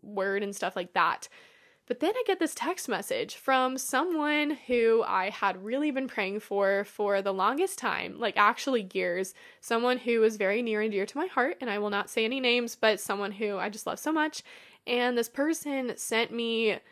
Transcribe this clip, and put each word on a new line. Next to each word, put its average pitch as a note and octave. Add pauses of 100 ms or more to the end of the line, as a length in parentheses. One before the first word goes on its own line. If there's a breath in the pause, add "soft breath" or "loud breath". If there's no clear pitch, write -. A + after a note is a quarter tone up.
word G3
and G3+
stuff F#3+
like F3+
that. E3 (600 soft breath)
But A#3+
then F#4
I B4+
get F#4+
this D#4+
text E4
message F3
from C4
someone D4 (160)
who A3+
I F#3+
had F#3+
really C#4
been C4+
praying G3+
for, G3
for G3+
the G3
longest B3
time, -
like, G#3+
actually G#3+
years, F#3 (260 loud breath)
someone A#3+
who A#3
is A3
very G3+
near G#3+
and G#3+
dear G3+
to -
my D#4+
heart, D4+
and B3
I G#3
will G#3
not G3+
say A3+
any B3+
names, A#3+
but G#3+
someone G3+
who G3+
I F#3
just G#3+
love -
so D4+
much. D#4 (420 loud breath)
And B3
this A#3
person C#4
sent A3+
me A3+ (120)